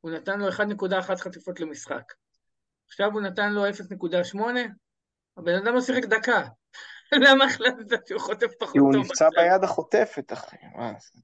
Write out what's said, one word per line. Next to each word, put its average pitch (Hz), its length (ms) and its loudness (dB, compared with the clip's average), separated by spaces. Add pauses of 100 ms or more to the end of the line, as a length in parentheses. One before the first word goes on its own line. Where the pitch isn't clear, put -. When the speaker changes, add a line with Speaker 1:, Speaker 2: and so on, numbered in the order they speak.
Speaker 1:
הוא 165 100 -12
נתן 196 280 -6
לו 202 100 -2
אחד 208 180 -4
נקודה 196 320 -4
אחת 185 200 -6
חטיפות 180 400 -14
למשחק. 151 540 -12 (760)
עכשיו 202 260 -2
הוא 214 80 -4
נתן 202 320 -4
לו 202 160 0
אפס 202 220 -12
נקודה 180 320 -4
שמונה, 233 380 -4 (760)
הבן 170 180 -2
אדם 208 200 0
לא 247 60 4
שיחק 254 240 -2
דקה. 214 380 0 (680)
<laughs> - 0 - (140)
למה 269 200 8
החלטת 233 640 -4
שהוא - 140 -6
חוטף 226 260 -4 (120)
פחות - 140 -8
Speaker 2:
כי 139 60 6
הוא 139 140 6
Speaker 1:
טוב 135 80 4
Speaker 2:
נפצע 156 260 2
Speaker 1:
עכשיו? 165 160 4
Speaker 2:
ביד 185 200 4
החוטפת, 175 720 0
אחי, - 240 -16 (200)
מה 113 220 -6
זה? - 240 -20